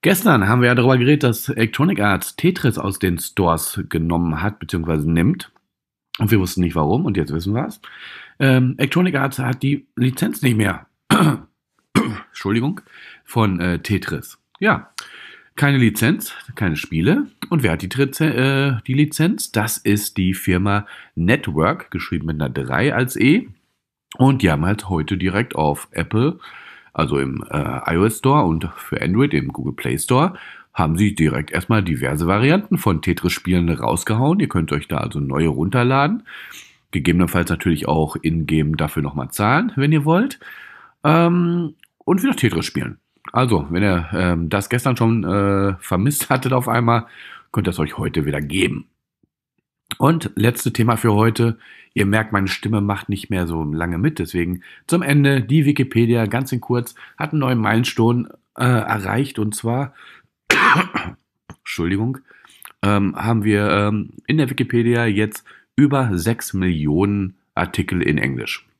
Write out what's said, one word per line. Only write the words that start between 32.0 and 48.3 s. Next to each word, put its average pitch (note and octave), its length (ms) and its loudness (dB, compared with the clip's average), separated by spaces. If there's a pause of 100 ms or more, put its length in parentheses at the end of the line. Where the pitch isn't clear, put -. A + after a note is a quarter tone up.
Varianten C#3 520 2
von E2+ 240 0
Tetris-Spielen F2+ 640 0
rausgehauen. G#2+ 720 0
Ihr - 80 0
könnt - 240 -2
euch D2 160 -4
da D#2+ 100 -4
also D2 220 -6
neue C#2+ 280 0
runterladen. B2+ 720 0 (720)
Gegebenenfalls E2+ 580 2
natürlich E2 380 -2
auch D#2 280 0
in-game D#2 600 -2
dafür D2+ 240 -4
nochmal C#2+ 280 -6
zahlen, C#3+ 460 0
wenn C#3+ 160 2
ihr D3 140 2
wollt. G3 340 2 (640)
Ähm, E3+ 720 2 (240)
und F#3 240 0
wieder C4 140 0
Tetris E2+ 280 0
spielen. - 320 -6 (360)
Also, A2+ 380 2
wenn F2 120 0
ihr, F2 300 0
ähm, E2+ 360 0
das G2+ 200 -2
gestern B2 280 0
schon, A2+ 280 2
äh, G2 540 2
vermisst G#2+ 500 -2
hattet C3 240 0
auf B2+ 160 0
einmal, A#2 380 2 (460)
könnt F#2 160 0
ihr - 20 0
es F2+ 80 -6
euch D2+ 180 -2
heute E2 300 -2
wieder C#2+ 140 -2